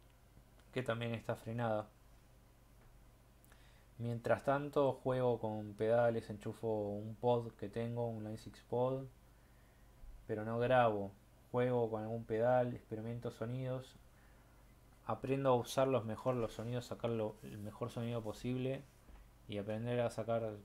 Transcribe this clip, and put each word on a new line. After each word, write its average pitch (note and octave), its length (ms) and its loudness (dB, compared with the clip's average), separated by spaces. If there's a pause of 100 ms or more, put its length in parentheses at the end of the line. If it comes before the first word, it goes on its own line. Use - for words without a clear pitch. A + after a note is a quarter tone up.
(720)
que B2+ 100 -2
también A#2 300 -2
está A2+ 220 -4
frenada. A2+ 520 0 (2000)
Mientras A#2 440 0
tanto, C#3 500 4 (100)
juego B2+ 360 4
con G#2+ 360 -6
pedales, A2+ 540 4
enchufo A2 380 -6
un G#2+ 480 -2
pod A#2+ 380 2
que G2+ 160 -10
tengo, A#2 400 -4
un A2 160 -6
Line A2 120 -8
six - 300 -16
pod, C3 380 0 (1200)
pero G#2+ 160 -2
no A2+ 160 -2
grabo. A#2 520 4 (400)
Juego B2 380 2
con A2 120 -2
algún A2+ 240 -4
pedal, B2 480 4
experimento A#2 560 -6
sonidos, B2+ 680 -6 (1080)
aprendo C3+ 460 2
a B2 40 8
usarlos B2 500 2
mejor, A2+ 300 -2
los A2+ 180 -2
sonidos, A#2+ 320 -4
sacar - 260 -4
lo, A2 320 -2
el C3+ 160 -12
mejor G#2 320 -6
sonido A#2 320 -4
posible B2+ 580 -4 (680)
y G2+ 120 -6
aprender A2 400 -2
a A#2 100 2
sacar A2+ 560 -2